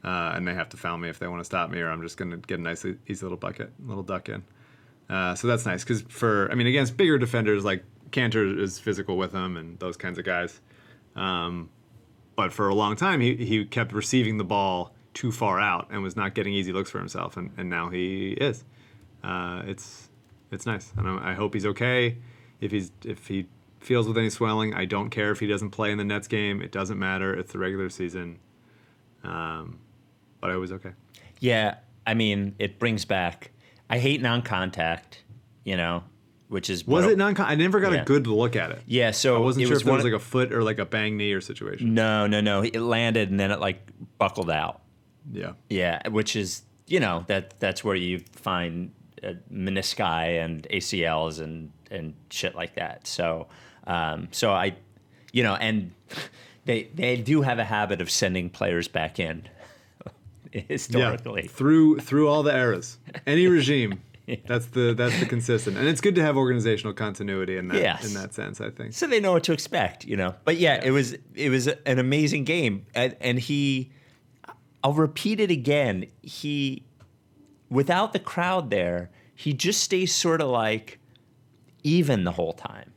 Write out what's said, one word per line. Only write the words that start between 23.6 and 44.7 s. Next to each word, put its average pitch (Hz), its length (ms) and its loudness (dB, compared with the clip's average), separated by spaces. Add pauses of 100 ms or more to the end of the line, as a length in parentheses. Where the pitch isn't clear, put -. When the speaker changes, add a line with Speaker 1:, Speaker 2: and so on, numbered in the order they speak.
Speaker 1:
feels 117 280 2
with 113 80 -2
any 113 140 2
swelling, 110 440 0
I 92 120 -2
don't 101 240 -2
care 107 200 -2
if 104 100 -2
he 107 60 -2
doesn't 104 240 -2
play 104 220 -2
in 104 60 -2
the 104 60 -2
Nets 104 240 -4
game. 104 340 -2
It - 100 -12
doesn't 98 260 -6
matter. 95 360 -2
It's 90 180 -8
the 95 60 -10
regular 95 320 -4
season. 87 480 -8 (840)
Um, 80 560 -8 (640)
but 92 100 -4
I 92 60 -2
was 92 160 -6
okay. 92 200 -12 (480)
Speaker 2:
Yeah, 113 360 2 (300)
I 113 80 2
mean, 101 440 2
it 101 200 -4
brings 113 260 0
back, 90 460 -2 (380)
I 120 100 0
hate 135 240 2
non-contact, 92 1000 -2 (420)
you 98 120 -2
know, 87 280 -2 (440)
which 95 220 -6
is 87 160 -4
Speaker 1:
Was 170 180 4
Speaker 2:
what 214 80 6
Speaker 1:
it 190 60 4
non-con-, 196 300 2
I 151 60 2
never 185 260 4
got 185 120 2
Speaker 2:
Yeah. 80 100 2
Speaker 1:
a - 20 -6
good 139 220 4
look 117 300 2
at 85 140 -2
it. - 160 -10
Speaker 2:
Yeah, 117 260 4
so 123 240 4
Speaker 1:
I - 20 4
wasn't 127 260 4
Speaker 2:
it - 20 2
Speaker 1:
sure 143 80 4
Speaker 2:
was 135 80 4
Speaker 1:
if - 20 -8
there 131 80 6
Speaker 2:
one 131 60 6
Speaker 1:
was, 123 80 2
Speaker 2:
of 110 60 4
Speaker 1:
like, 110 80 0
a - 40 -16
foot 127 280 0
or, 117 100 2
like, 107 160 0
a 98 80 -2
bang 107 300 -2
knee 104 160 0
or 95 80 0
situation. 110 540 -2
Speaker 2:
No, 110 320 4
no, 104 140 4
no. 104 220 4
It 113 180 0
landed 113 500 2
and 98 100 2
then 98 100 2
it, 104 100 0
like, 92 260 -4 (320)
buckled 95 320 0
out. 78 300 -2 (520)